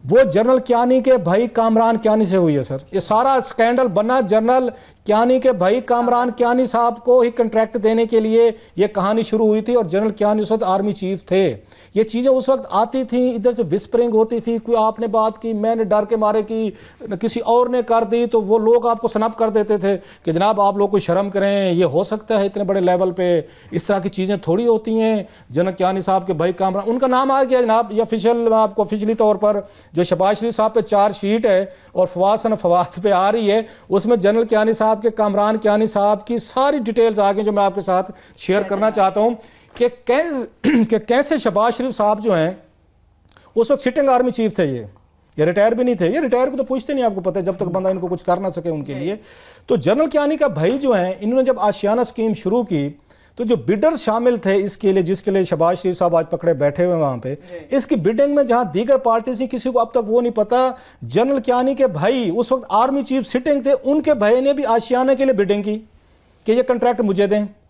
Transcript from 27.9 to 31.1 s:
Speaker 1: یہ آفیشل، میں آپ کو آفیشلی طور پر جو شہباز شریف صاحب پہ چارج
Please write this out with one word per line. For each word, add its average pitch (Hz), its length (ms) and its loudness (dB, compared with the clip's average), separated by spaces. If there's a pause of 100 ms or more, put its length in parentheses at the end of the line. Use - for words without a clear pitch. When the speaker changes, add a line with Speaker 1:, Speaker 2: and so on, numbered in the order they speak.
Speaker 1:
یہ 220 100 0
آفیشل، 226 340 0
میں 226 220 2
آپ 214 160 0
کو 214 80 0
آفیشلی 208 320 -2
طور 220 220 2
پر 208 240 0 (320)
جو 175 120 0
شہباز 190 360 0
شریف 226 160 -4
صاحب 214 180 0
پہ 233 60 2
چارج 202 340 2